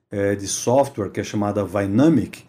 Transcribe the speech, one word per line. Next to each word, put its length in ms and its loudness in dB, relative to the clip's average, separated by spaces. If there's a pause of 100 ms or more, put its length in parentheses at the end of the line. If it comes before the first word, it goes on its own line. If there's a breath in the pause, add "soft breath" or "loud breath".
é, 260 0
de 120 -10
software 640 0
que 100 -8
é 40 -6
chamada 420 -2
Vynamic, 840 2